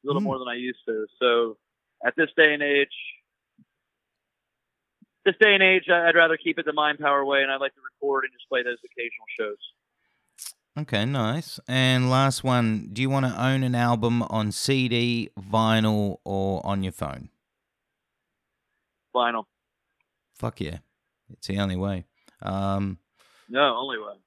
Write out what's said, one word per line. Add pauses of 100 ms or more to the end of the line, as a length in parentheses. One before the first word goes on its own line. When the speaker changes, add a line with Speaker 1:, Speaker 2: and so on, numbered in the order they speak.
Speaker 1:
a
little
Speaker 2:
Hmm.
Speaker 1:
more
than
I
used
to. (140)
So (480)
at
this
day
and
age, (2250)
this
day
and
age,
I,
I'd
rather
keep
it
the
Mind
Power
way,
and
I'd
like
to
record
and
just
play
those
occasional (120)
shows. (1200)
Speaker 2:
Okay,
nice.
And
last
one,
do
you
wanna
own
an
album
on
C
D, (100)
vinyl,
or
on
your
phone? (1900)
Speaker 1:
Vinyl. (920)
Speaker 2:
Fuck
yeah. (520)
It's
the
only
way. (340)
Um, (500)
Speaker 1:
No,
only
way. (120)